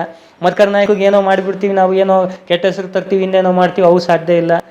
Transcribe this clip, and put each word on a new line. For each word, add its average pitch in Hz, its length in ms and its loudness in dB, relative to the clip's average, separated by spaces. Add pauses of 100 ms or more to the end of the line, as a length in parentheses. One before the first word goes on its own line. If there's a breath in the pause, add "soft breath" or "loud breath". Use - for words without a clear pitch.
(440 loud breath)
ಮತ್ಕರ್ 196 280 2
ನಾಯಕಗೆ 202 340 0
ಏನೋ 202 160 4
ಮಾಡಿಬಿಡ್ತೀವಿ 190 520 -2
ನಾವು, 185 200 2
ಏನೋ 190 340 0 (200 loud breath)
ಕೆಟ್ಟ 175 180 -2
ಹೆಸರು 185 220 -4
ತರ್ತೀವಿ, 190 360 -4
ಇನ್ನೇನೋ 185 280 0
ಮಾಡ್ತೀವಿ, 180 360 2
ಅವು 180 120 4
ಸಾಧ್ಯ 170 340 0
ಇಲ್ಲ. 170 180 0 (200)